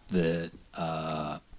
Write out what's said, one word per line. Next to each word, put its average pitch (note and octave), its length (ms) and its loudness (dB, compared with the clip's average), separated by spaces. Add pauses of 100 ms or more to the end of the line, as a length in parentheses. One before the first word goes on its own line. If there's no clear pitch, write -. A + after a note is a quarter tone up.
that, E2+ 440 2 (220)
uh, D#2+ 640 -2 (220)